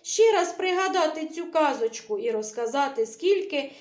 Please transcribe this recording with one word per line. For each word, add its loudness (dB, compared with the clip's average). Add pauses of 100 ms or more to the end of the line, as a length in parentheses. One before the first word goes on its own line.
ще 4
раз 2
пригадати 0
цю -8
казочку 0
і -2
розказати, -2
скільки -2